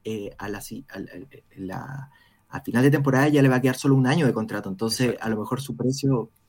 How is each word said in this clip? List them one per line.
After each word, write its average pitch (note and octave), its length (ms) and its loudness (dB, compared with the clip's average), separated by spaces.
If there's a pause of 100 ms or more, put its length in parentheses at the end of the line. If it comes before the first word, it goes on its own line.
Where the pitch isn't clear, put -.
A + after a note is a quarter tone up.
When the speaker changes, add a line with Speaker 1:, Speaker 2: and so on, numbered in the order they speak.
Speaker 1:
eh, G#2+ 340 -8
a G2+ 100 -10
la G2+ 120 -8
si-, - 300 -14
al, G2 220 -12
al, F2 160 -16 (280)
la, - 540 -10 (400)
a - 100 -10
final A#2+ 220 0
de C#3+ 80 8
temporada C#3 380 4
ya D3 120 6
le C3+ 80 8
va B2+ 80 4
a B2 60 2
quedar B2+ 140 2
solo C#3 180 4
un C3 120 4
año D3+ 200 2
de A2 80 2
contrato. G#2 340 -6
Entonces, A2+ 380 -2
Speaker 2:
Exacto. A2 200 -2
Speaker 1:
a A2 40 -2
lo G#2+ 80 -2
mejor B2+ 240 -4
su - 120 -8
precio C3 560 0 (180)